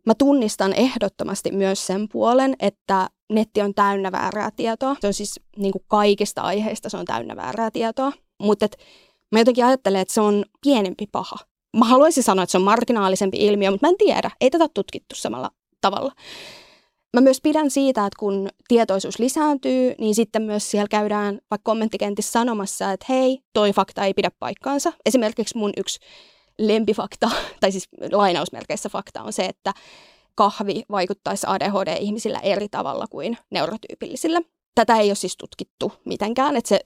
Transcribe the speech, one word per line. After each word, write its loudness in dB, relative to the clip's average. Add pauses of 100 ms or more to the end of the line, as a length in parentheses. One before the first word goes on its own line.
mä 4
tunnistan 2
ehdottomasti -2
myös -2
sen -4
puolen, 2
että -2 (240)
netti 0
on -2
täynnä 0
väärää -4
tietoa. -2
Se 0
on 0
siis -8 (180)
niinku -2
kaikista 2
aiheista, -4
se -8
on -8
täynnä -6
väärää -6
tietoa. -4 (280)
Mut 2
et -2 (540)
mä 4
jotenkin 4
ajattelen, 2
että -6
se 2
on 2 (200)
pienempi 0
paha. -8 (400)
Mä 6
haluaisin 6
sanoa, 2
että -4
se 2
on 2
marginaalisempi 0
ilmiö, 2
mut -2
mä 4
en 4
tiedä. 2 (100)
Ei 6
tätä 4
ole 2
tutkittu -8
samalla -6 (300)
tavalla. 0 (1000)
Mä 6
myös 6
pidän 2
siitä, 2
että -6
kun -2 (180)
tietoisuus 2
lisääntyy, 0
niin 0
sitten 0
myös -4
siellä 0
käydään -2 (120)
vaikka -2
kommenttikentissä -2
sanomassa, -2
että -8
hei, 2 (140)
toi 4
fakta 0
ei 0
pidä -2
paikkaansa. -4 (120)
Esimerkiksi 0
mun -2
yksi -8 (600)
lempifakta, 0 (140)
<laughs> -18
tai 2
siis -6 (240)
lainausmerkeissä 0
fakta, -10
on -10
se, -2
että -6 (640)
kahvi -2
vaikuttaisi -4
A -2
D -2
H -2 (100)
D-ihmisillä -4
eri -2
tavalla -6
kuin -8 (140)
neurotyypillisillä. -4 (340)
Tätä 4
ei 4
ole 0
siis -6
tutkittu -10 (140)
mitenkään, -2
että -2
se, 4